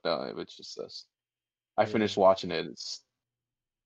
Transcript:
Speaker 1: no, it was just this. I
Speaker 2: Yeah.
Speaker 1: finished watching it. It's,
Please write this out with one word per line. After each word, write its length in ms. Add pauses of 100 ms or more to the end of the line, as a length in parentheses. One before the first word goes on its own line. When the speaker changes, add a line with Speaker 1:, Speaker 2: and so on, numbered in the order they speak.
Speaker 1:
no, 180
it 140
was 180
just 220
this. 300 (720)
I 40
Speaker 2:
Yeah. 60
Speaker 1:
finished 280
watching 360
it. 140
It's, 360 (840)